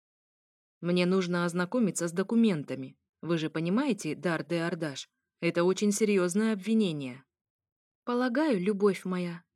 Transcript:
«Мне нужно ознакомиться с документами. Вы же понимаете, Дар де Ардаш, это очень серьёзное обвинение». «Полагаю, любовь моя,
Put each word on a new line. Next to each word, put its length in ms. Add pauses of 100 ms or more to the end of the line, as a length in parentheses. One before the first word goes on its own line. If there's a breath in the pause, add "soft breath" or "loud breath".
(800)
«Мне 240
нужно 400
ознакомиться 600
с 40
документами. 840 (240)
Вы 160
же 120
понимаете, 680
Дар 280
де 180
Ардаш, 480 (300)
это 240
очень 280
серьёзное 600
обвинение». 680 (800)
«Полагаю, 560
любовь 460
моя, 380 (120)